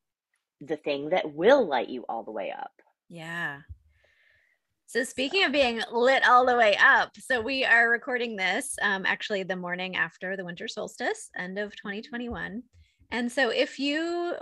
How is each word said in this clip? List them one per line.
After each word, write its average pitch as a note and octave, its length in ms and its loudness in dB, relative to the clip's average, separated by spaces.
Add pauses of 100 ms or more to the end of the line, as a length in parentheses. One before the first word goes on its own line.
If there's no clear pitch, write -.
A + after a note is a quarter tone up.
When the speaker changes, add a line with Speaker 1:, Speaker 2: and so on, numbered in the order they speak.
(600)
Speaker 1:
the D3 160 -6
thing D3 340 -4
that D#3 240 0
will A3 320 6
light B2+ 220 -2
you A#2+ 200 -8
all A2+ 160 -4
the A2 80 -12
way F#2+ 180 -6
up. - 220 -12 (360)
Speaker 2:
Yeah. E3 540 -8 (1300)
So A#3+ 140 -2
speaking C4+ 380 -2
Speaker 1:
So. F#4 60 4
Speaker 2:
of C4+ 60 0
being A#3+ 380 2
lit A#3+ 380 4
all B3 180 8
the B3 100 4
way A3 200 6
up, A#3 400 6
so A#3+ 240 -2
we C4 240 -2
are A#3 260 6
recording A#3 460 -2
this, F#3+ 460 -2
um, G3 220 0
actually G3 380 -2
the F#3 140 -4
morning F3+ 400 -6
after F3+ 400 -4
the F#3 80 -6
winter F3 240 -10
solstice, A#3+ 680 -8
end F#3 220 -8
of G#3 160 -6
twenty G#3 280 -10
twenty-one. A#3 600 -8 (480)
And A#3 200 -2
so C4 200 0
if - 280 -2
you E4+ 640 -2